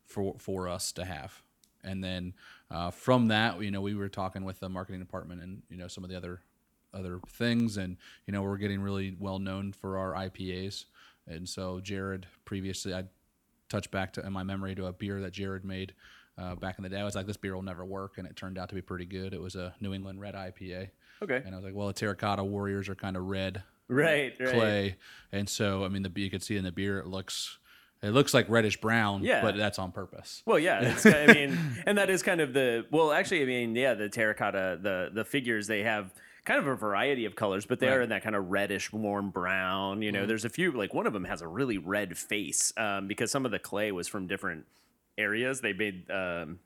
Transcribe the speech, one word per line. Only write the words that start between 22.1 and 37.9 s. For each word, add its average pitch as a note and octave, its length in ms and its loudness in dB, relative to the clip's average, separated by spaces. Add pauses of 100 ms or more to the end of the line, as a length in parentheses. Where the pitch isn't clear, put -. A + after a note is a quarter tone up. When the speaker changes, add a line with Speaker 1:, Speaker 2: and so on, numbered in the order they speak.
Speaker 1:
Warriors G2 460 -2
are F#2+ 60 -6
kinda F#2+ 260 -4
red." F#2+ 420 -2 (240)
Speaker 2:
Right, C#3+ 520 4
right. B2+ 120 0
Speaker 1:
clay. G#2 440 4 (360)
And G2+ 180 -2
so, G2 340 0
I F#2+ 60 -2
mean, G2 140 -2
the, F#2 120 -4
you G2 140 -2
can F#2 100 -4
see G#2 180 -4
in F#2+ 60 0
the F2+ 80 -2
beer, G2 280 -2
it D#2+ 80 -8
looks, - 500 -8 (440)
it G#2 100 0
looks C#3+ 220 6
like A#2+ 160 8
reddish A2 320 6
brown, G#2+ 420 4
Speaker 2:
Yeah. F3+ 180 4
Speaker 1:
but G2+ 160 4
that's G#2 220 2
on F#2 120 -4
purpose. - 540 -12
Speaker 2:
Well, G#3 140 6
yeah, D3+ 220 4
it's, A#2 240 6
I D3+ 220 10
mean, D3+ 300 8 (160)
Speaker 1:
<laughs> - 120 -6
Speaker 2:
and G#3 120 4
that F#3+ 120 2
is F#3 140 2
kind F3 180 4
of C3 120 0
the, A#2+ 380 4
well, D#3 200 6
actually, F3+ 320 4
I - 20 2
mean, A#2+ 300 0
yeah, B2+ 180 6
the G#2 160 -2
terracotta, G2 720 0
the, F#2 320 0
the A2 120 -2
figures, A#2 420 0
they G#2+ 160 2
have G#2+ 300 -2 (320)
kind C4 140 2
of E3 80 2
a C3 80 2
variety A2 500 2
of G2 100 -6
colors, G2 300 0
but B2 140 0
they C3 80 4
are C3 120 6